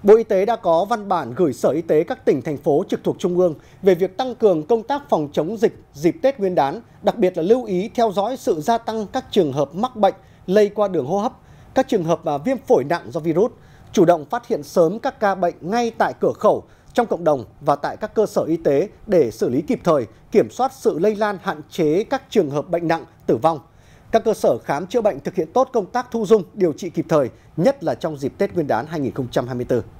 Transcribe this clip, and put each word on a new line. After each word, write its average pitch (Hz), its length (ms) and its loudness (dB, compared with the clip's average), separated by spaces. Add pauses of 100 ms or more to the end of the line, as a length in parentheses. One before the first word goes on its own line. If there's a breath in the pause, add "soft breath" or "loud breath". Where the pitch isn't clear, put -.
Bộ 202 120 10
Y 226 80 2
tế 202 220 0
đã 226 100 0
có 170 300 2
văn 208 220 -4
bản 151 280 -2
gửi 160 180 0
Sở 170 160 0
Y 156 120 0
tế 165 220 2
các - 220 -8
tỉnh, 147 160 2
thành 147 160 -6
phố 160 320 0
trực - 140 -6
thuộc 160 160 -2
Trung 180 180 -2
ương 175 180 2 (260 loud breath)
về 185 140 4
việc 185 220 -4
tăng 254 180 -6
cường 180 280 2
công 226 200 0
tác 285 260 -6
phòng 151 240 0
chống 180 240 -4
dịch - 260 -2 (100)
dịp 156 280 -2
Tết 269 180 0
Nguyên 185 160 -2
đán, 147 260 0 (220 soft breath)
đặc 190 140 0
biệt 185 200 0
là 160 60 -2
lưu 233 220 2
ý 196 300 -2
theo 226 160 2
dõi 208 260 -2
sự 175 240 -2
gia 233 160 0
tăng 220 300 -6
các 262 240 -8
trường 156 220 2
hợp 143 220 -2
mắc 226 200 -4
bệnh 196 180 2 (340 soft breath)
lây 202 220 4
qua 208 180 -2
đường 165 180 -2
hô 185 140 -2
hấp, 226 140 -4 (420 soft breath)
các 262 120 2
trường 196 160 0
hợp, 165 220 0
à, 147 120 -2
viêm 220 200 -2 (100)
phổi 208 160 4
nặng 147 280 -6
do 156 80 -6
virus, 170 320 0 (420 soft breath)
chủ 190 120 6
động 160 200 2
phát 240 220 -6
hiện 156 160 -4
sớm 180 360 0
các - 200 -6
ca 196 160 0
bệnh 180 260 -2
ngay 233 360 -2
tại 165 220 -2
cửa 143 200 0
khẩu, 156 240 2 (300 soft breath)
trong 240 140 0
cộng 175 160 -4
đồng 139 220 0 (160)
và 143 140 2
tại 147 220 -8
các 214 160 -10
cơ 214 120 2
sở 180 160 -2
y 156 160 -2
tế 160 320 0 (180 soft breath)
để 160 240 4
xử 170 180 -2
lý 131 120 0
kịp - 220 -4
thời, 147 220 2 (260 soft breath)
kiểm 156 200 2
soát 262 280 -4
sự 165 200 0
lây 208 160 0
lan, 208 280 -4
hạn 151 260 -6
chế 165 340 0
các 262 260 -6
trường 170 200 2
hợp 143 200 -4
bệnh 170 180 -2
nặng, 160 180 -2 (200)
tử 135 120 2
vong. 156 220 0 (520 soft breath)
Các 220 120 2
cơ 220 100 0
sở 160 240 2
khám 160 300 -4
chữa 240 140 -2
bệnh 170 180 0
thực - 160 -8
hiện - 180 -4
tốt 254 200 2
công 208 120 0
tác 240 260 -8
thu 226 140 -2
dung, 202 180 6 (100)
điều 175 200 2
trị 185 160 -8
kịp - 200 -4
thời, 143 200 2 (280 soft breath)
nhất 254 260 0
là 156 120 -2
trong 156 220 -6
dịp 135 200 -6
Tết 196 160 -2
Nguyên 165 140 -2
đán 120 180 0
hai 160 140 -8
nghìn 131 140 -4
không 127 180 -6
trăm 123 160 -4
hai 127 80 -8
mươi 120 100 -6
tư. 113 180 -2 (160)